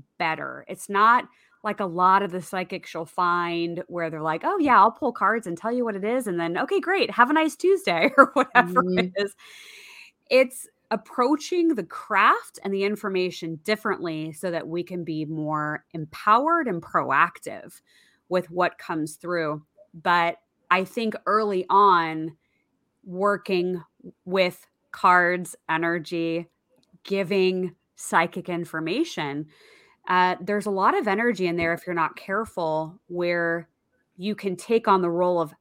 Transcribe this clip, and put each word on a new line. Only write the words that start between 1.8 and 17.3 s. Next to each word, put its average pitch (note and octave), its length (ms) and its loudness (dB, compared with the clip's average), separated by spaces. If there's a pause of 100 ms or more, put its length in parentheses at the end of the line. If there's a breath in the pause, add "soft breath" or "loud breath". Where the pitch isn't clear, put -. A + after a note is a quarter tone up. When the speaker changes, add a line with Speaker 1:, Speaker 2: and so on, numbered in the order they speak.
Speaker 1:
lot F#3 360 4
of F#3+ 100 -4
the F3+ 100 -6
psychics F3+ 520 -8
you'll E3 120 -8
find E3+ 840 -2
where E3+ 220 -6
they're D#3 120 -8
like, D#3+ 220 -2
"Oh F4+ 160 -2
yeah, C4+ 180 4
I'll G#3 140 8
pull B3+ 220 -2
cards A3 340 0
and E3+ 100 -6
tell A3+ 140 -6
you B3 140 -2
what G#3+ 100 -4
it F#3+ 80 -8
is. A#3 240 -2
And F3 120 -2
then, E3+ 180 -2
okay, F#4+ 220 -2
great. F4 300 0
Have A#3+ 200 6
a D4+ 40 0
nice D#4 220 2
Tuesday," G#3+ 580 2
<laughs> - 40 2
or C4 160 8
whatever F3+ 500 2 (140)
it F#3 160 0
Speaker 2:
Mm-hmm. G3+ 120 -2
Speaker 1:
is. G3 100 -8 (960 loud breath)
It's B3+ 380 2 (240)
approaching D4+ 760 0
the A3 140 -2
craft A3 800 0
and G3 100 -4
the G3 100 0
information F3+ 800 -4
differently E3+ 680 -4
so F3+ 180 -6
that E3 160 -6
we E3+ 160 -6
can F3 200 -10
be D#3 220 -6
more D3+ 680 -4
empowered B3 720 0
and F3 140 -4
proactive C#3 1000 -2 (480 soft breath)